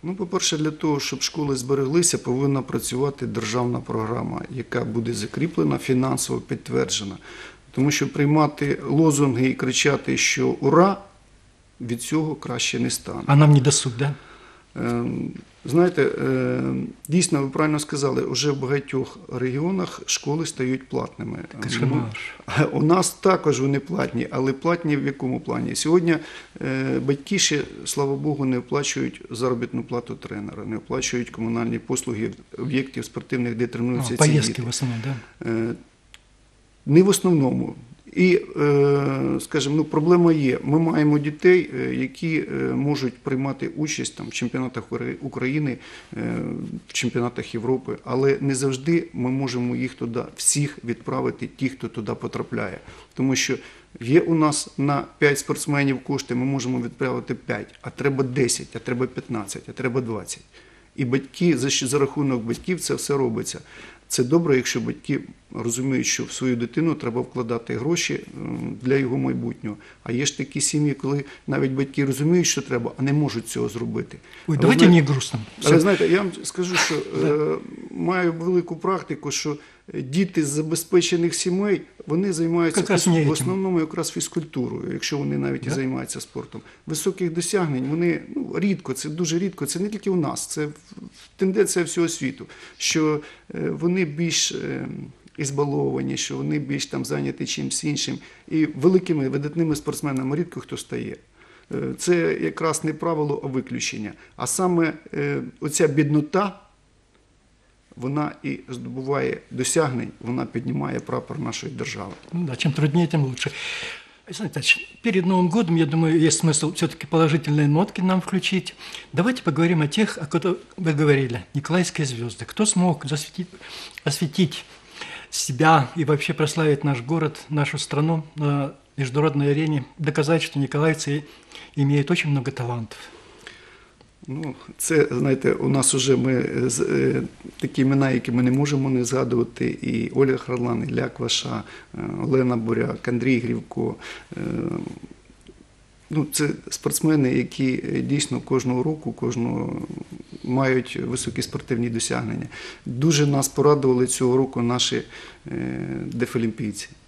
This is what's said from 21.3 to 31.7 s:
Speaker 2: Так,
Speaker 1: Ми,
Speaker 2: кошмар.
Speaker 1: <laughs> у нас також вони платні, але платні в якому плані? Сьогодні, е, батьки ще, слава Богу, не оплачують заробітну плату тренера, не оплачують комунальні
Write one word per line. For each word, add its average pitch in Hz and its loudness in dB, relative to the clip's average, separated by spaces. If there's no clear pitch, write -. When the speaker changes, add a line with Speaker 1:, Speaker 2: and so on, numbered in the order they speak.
Speaker 2:
Так, - -10
Speaker 1:
Ми, - -4
Speaker 2:
кошмар. 127 0
Speaker 1:
<laughs> - -4
у 139 2
нас 170 4
також 156 2
вони 139 2
платні, 131 -2
але 135 0
платні 160 0
в 139 -2
якому 131 -4
плані? 120 -4
Сьогодні, 170 4
е, 131 0
батьки 139 0
ще, 151 2
слава 139 -2
Богу, 143 -2
не 127 2
оплачують 135 -4
заробітну 120 -2
плату 120 -6
тренера, 101 -10
не 110 -6
оплачують 123 -4
комунальні 117 -2